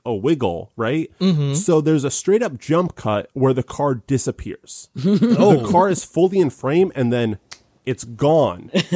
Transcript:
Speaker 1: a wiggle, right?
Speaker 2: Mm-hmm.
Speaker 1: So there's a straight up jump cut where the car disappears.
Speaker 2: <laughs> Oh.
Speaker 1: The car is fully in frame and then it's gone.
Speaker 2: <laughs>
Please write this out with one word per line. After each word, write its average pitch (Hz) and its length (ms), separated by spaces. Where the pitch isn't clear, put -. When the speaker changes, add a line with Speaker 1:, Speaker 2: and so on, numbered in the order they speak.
Speaker 1:
a 117 100
wiggle, 104 640
right? 127 420
Speaker 2:
Mm-hmm. 147 360
Speaker 1:
So 165 260
there's 151 240
a 131 60
straight 208 320
up 151 140
jump 170 380
cut 107 380
where 131 200
the 127 100
car 143 320
disappears. - 1000
Speaker 2:
<laughs> 127 100
Oh. 208 520
Speaker 1:
The 117 140
car 185 180
is - 160
fully 185 340
in 156 120
frame - 440
and 120 160
then 117 280
it's 127 200
gone. 120 720
Speaker 2:
<laughs> 185 60